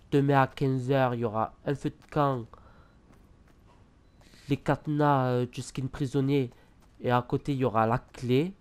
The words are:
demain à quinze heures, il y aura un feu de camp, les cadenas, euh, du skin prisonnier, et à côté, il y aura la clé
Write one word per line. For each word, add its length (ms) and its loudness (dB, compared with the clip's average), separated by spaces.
demain 320 4
à 60 2
quinze 420 -2
heures, 240 2
il 60 -6
y 60 -2
aura 280 -4
un 120 -2
feu 160 -6
de 200 -20
camp, 340 0
les 80 0
cadenas, 720 0
euh, 180 0
du 160 -12
skin 240 -8
prisonnier, 640 -2
et 100 0
à 100 4
côté, 320 -4
il 60 -4
y 60 2
aura 200 2
la 140 2
clé 600 -2